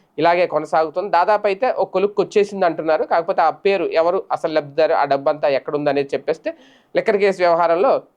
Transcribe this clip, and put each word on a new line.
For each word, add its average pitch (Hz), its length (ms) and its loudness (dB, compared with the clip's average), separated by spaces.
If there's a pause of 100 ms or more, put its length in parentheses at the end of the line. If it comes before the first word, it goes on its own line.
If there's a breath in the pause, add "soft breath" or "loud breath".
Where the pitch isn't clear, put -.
(180 loud breath)
ఇలాగే 170 300 2
కొనసాగుతుంది? 160 640 -2
దాదాపు 202 380 2
అయితే 202 240 0
ఒక 185 180 -2
కొలుక్కి 196 320 -2
వచ్చేసింది 196 440 0
అంటున్నారు. 160 380 0
కాకపోతే 180 380 0
ఆ 160 80 4
పేరు 180 340 0
ఎవరు, 165 480 0
అసలు 160 220 -4
లబ్ధిదారు, 151 400 0
ఆ 113 100 0
డబ్బంతా 143 440 -2
ఎక్కడుంది 147 420 -2
అనేది 139 240 -2
చెప్పేస్తే 165 400 -4 (420 soft breath)
లిక్కర్ 202 220 0
కేసు 196 200 0
వ్యవహారంలో 170 640 2 (160)